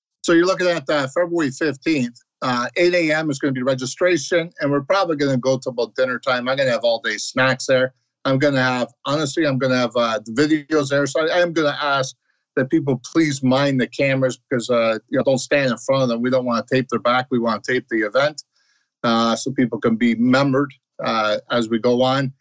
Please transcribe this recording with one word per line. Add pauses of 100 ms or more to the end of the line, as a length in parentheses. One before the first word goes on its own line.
(220)
So
you're
looking
at,
uh,
February
fifteenth. (240)
Uh,
eight
A
M
is
gonna
be
registration, (100)
and
we're
probably
gonna
go
to
about
dinner
time.
I'm
gonna
have
all
day
snacks
there. (320)
I'm
gonna
have, (140)
honestly,
I'm
gonna
have,
uh,
the
videos
there.
So
I,
I
am
gonna
ask (420)
that
people (100)
please
mind
the
cameras
because,
uh, (100)
you
know,
don't
stand
in
front
of
them.
We
don't
wanna
tape
their
back.
We
wanna
tape
the
event, (580)
uh,
so
people
can
be
remembered, (320)
uh, (120)
as
we
go
on.